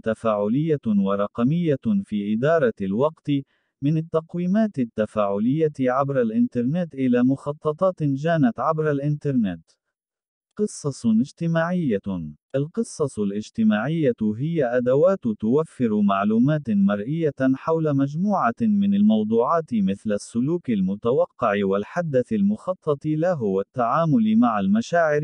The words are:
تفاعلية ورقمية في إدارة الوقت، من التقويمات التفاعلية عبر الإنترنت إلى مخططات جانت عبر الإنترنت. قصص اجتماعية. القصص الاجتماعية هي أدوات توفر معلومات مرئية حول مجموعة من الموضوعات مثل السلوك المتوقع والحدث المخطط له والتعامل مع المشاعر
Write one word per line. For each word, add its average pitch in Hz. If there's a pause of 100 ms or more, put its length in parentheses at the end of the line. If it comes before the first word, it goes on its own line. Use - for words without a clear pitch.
تفاعلية 110
ورقمية 113 (240)
في 104
إدارة 135
الوقت، 123 (500)
من 151
التقويمات 175
التفاعلية 113
عبر 135
الإنترنت 123
إلى 123
مخططات 151
جانت 143
عبر 156
الإنترنت. 139 (960)
قصص 151
اجتماعية. 165 (540)
القصص 151
الاجتماعية 110 (220)
هي 139
أدوات 143 (200)
توفر 113
معلومات 110
مرئية 104 (220)
حول 156
مجموعة 147
من 101
الموضوعات 113
مثل 98
السلوك 131
المتوقع 104
والحدث 131
المخطط 196
له 156
والتعامل 117
مع 117
المشاعر 147